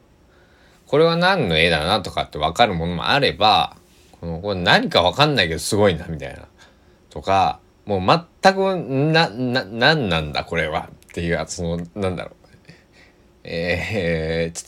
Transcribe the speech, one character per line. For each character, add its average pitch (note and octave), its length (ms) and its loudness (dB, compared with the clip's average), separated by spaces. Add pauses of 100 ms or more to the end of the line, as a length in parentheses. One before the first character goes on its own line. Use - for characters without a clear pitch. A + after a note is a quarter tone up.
(880)
こ C#3+ 120 0
れ D#3+ 60 6
は E3 120 2
何 F3 320 2
の D#2+ 100 2
絵 E2+ 120 6
だ D#2 140 0
な G2 180 0
と E2+ 100 -10
か D#2 100 -4
っ - 80 -12
て D#2+ 80 -10
わ D#2+ 140 -2
か A#2 160 4
る F#2+ 60 -4
も E2 120 -4
の F2 80 -4
も C2 140 -4
あ B2+ 100 2
れ A2+ 140 0
ば、 F2+ 440 2 (440)
こ E2+ 60 -12
の、 E2 140 -8
こ G2+ 140 -4
れ F#2 60 -4
何 E3+ 300 2
か F#2 120 4
わ F2 100 4
か C#3+ 140 2
ん D3+ 80 2
な G#2+ 80 2
い F2 60 0
け D#2+ 60 -4
ど D2+ 40 -4
す - 160 -6
ご G#2 140 4
い F2 80 0
な、 D#2+ 100 -10
み D#2+ 120 -8
た C#2 120 -12
い - 40 -14
な。 - 120 -20 (640)
と D#2 100 -12
か、 F#2+ 380 2 (260)
も G2+ 140 -2
う C#3 280 0 (160)
全 F#3+ 120 4
く、 F#3+ 220 0
な、 D3+ 520 0
な、 B2 360 -4
何 A#2 440 2
な E2 120 0
ん D2+ 120 -4
だ、 B1+ 120 -4
こ - 100 -10
れ D#2 140 -2
は。 D#2+ 200 -6 (220)
っ - 40 -18
て E2+ 80 -6
い E2+ 120 -2
う、 D2+ 140 -2
そ E2+ 300 -6
の、 E2+ 60 -8 (120)
な F#2+ 140 -2
ん F2 60 -6
だ A#1 80 -8
ろ - 60 -14
う。 - 40 -20 (1120)
え E2+ 1080 -4
ー、 - 20 -16
ち - 60 -12
ょ - 60 -16